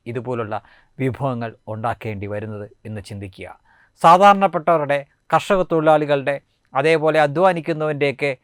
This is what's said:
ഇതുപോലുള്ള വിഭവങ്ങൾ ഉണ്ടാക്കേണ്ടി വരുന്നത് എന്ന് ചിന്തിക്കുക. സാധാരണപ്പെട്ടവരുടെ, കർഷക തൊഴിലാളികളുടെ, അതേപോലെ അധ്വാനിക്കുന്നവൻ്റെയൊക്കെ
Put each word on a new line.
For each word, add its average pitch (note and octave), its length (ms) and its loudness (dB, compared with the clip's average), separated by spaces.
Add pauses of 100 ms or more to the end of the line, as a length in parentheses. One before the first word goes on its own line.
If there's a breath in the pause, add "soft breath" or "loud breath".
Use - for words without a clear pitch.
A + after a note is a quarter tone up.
ഇതുപോലുള്ള A#2 560 -6 (380 soft breath)
വിഭവങ്ങൾ B2 560 -6 (120)
ഉണ്ടാക്കേണ്ടി A2 600 -8
വരുന്നത് G#2 440 -10 (140)
എന്ന് G#2+ 160 -12
ചിന്തിക്കുക. F#2+ 580 -16 (420 soft breath)
സാധാരണപ്പെട്ടവരുടെ, E3+ 1040 4 (280)
കർഷക F#3 300 2
തൊഴിലാളികളുടെ, D3 760 2 (340)
അതേപോലെ D#3 460 2
അധ്വാനിക്കുന്നവൻ്റെയൊക്കെ D3+ 1200 0